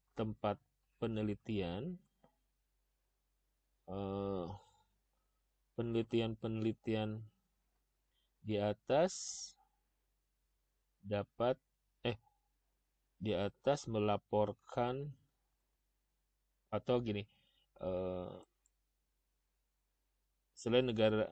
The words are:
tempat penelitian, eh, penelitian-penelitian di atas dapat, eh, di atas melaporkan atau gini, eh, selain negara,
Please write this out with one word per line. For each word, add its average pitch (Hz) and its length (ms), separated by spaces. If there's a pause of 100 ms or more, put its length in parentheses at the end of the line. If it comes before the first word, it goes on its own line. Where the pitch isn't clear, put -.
(140)
tempat 110 480 (400)
penelitian, 107 960 (1900)
eh, 98 600 (1300)
penelitian-penelitian 113 1300 (1400)
di 104 140
atas 131 540 (1900)
dapat, 101 520 (480)
eh, 113 140 (1080)
di 107 100
atas 101 560
melaporkan 107 1200 (1600)
atau 123 320
gini, 101 180 (580)
eh, 90 520 (2250)
selain 123 280
negara, 107 420